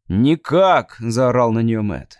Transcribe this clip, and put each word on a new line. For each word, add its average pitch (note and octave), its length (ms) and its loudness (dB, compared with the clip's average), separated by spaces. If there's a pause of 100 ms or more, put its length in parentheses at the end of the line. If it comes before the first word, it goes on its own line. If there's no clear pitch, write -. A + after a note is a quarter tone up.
Никак! — D3+ 920 0
заорал A#2+ 520 0
на A2+ 80 -2
неё A2+ 220 -2
Мэтт. F#2 380 -8